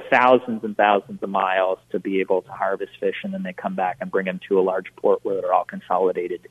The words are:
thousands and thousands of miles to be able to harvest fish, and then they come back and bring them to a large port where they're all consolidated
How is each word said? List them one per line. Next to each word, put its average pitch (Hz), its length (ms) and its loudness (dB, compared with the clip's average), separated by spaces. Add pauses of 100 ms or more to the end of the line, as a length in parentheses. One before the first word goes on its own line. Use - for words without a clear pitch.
thousands 123 560 4
and 104 100 -6
thousands 104 480 2
of 98 60 -6
miles 95 500 0 (120)
to 98 100 -4
be 95 180 -2
able 95 220 0
to - 100 -16
harvest 98 480 -4
fish, 95 240 -2
and 98 100 -6
then 95 100 -6
they 92 100 -8
come 98 200 -6
back 92 280 -4
and 92 100 -10
bring 98 140 -2
them 92 240 -6
to 98 100 4
a - 20 6
large 92 360 -2
port 98 260 2
where 98 160 -2
they're 90 140 0
all 90 100 2
consolidated 90 880 -2